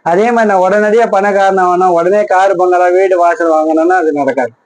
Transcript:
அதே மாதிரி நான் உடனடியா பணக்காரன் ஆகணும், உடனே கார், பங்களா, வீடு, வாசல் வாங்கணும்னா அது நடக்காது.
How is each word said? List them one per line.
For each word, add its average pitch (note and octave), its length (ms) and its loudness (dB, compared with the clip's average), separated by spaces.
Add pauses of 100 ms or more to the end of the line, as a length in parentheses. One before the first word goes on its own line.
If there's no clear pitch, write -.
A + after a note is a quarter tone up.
(100)
அதே F#3+ 240 0
மாதிரி A3 160 0
நான் F#3 160 0
உடனடியா G#3 480 0
பணக்காரன் G3 500 0
ஆகணும், F3+ 320 0
உடனே F#3 240 0 (140)
கார், F#3+ 260 2
பங்களா, F3+ 260 2 (100)
வீடு, F#3+ 260 2
வாசல் E3+ 340 0
வாங்கணும்னா D#3+ 460 0
அது D3 180 -2
நடக்காது. C3 320 -4 (140)